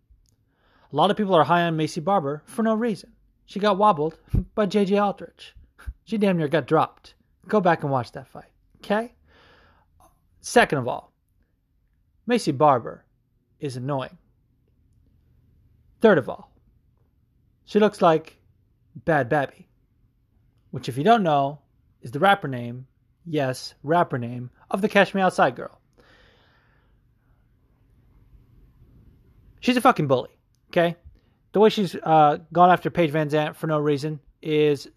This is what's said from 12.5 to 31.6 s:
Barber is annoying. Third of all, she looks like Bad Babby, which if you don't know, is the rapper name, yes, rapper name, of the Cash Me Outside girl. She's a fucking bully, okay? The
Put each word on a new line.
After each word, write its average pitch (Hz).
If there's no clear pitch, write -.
Barber 131
is 131
annoying. 131
Third 208
of 120
all, -
she -
looks 208
like 160
Bad 143
Babby, 147
which -
if 120
you 139
don't 214
know, 143
is 117
the 143
rapper 196
name, 123
yes, 143
rapper 156
name, 120
of 196
the 208
Cash 202
Me 196
Outside 180
girl. -
She's 247
a 240
fucking 220
bully, 131
okay? 170
The 185